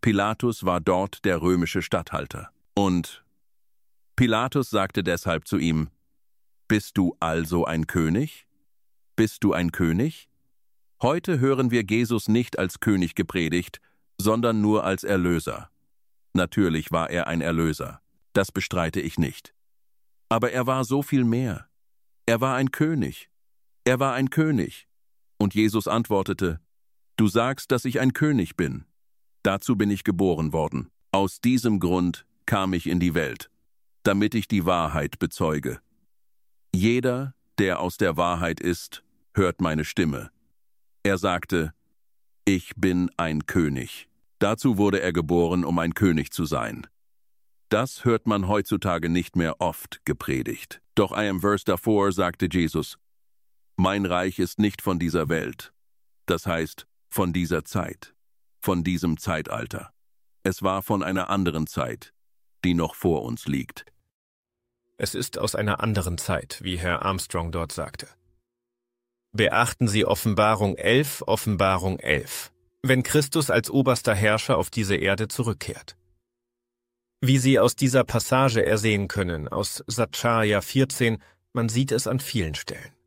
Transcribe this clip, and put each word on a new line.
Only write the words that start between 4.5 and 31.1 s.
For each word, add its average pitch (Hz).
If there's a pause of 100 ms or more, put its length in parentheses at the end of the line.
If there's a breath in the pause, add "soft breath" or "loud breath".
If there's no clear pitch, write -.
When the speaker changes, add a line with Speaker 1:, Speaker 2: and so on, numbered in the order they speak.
Speaker 1:
sagte 98
deshalb 85
zu 101
ihm: 78 (800)
„Bist -
du 90
also 82
ein 80
König? 90 (720)
Bist -
du 98
ein 85
König?“ 92 (760)
Heute 160
hören 131
wir 117
Jesus 113
nicht 117
als -
König 92
gepredigt, 87 (400)
sondern 110
nur 107
als 95
Erlöser. 87 (640)
Natürlich 87
war 82
er 85
ein 82
Erlöser, 82 (320)
das 98
bestreite 90
ich 76
nicht. - (760)
Aber 117
er 123
war 131
so 135
viel 135
mehr. 117 (580)
Er 117
war 131
ein 131
König. 151 (540)
Er 127
war 135
ein 131
König. 156 (520)
Und 98
Jesus 107
antwortete: 98 (560)
„Du 110
sagst, 117
dass 127
ich 123
ein 127
König 139
bin. 73 (600)
Dazu 98
bin 104
ich 98
geboren 85
worden. 76 (220)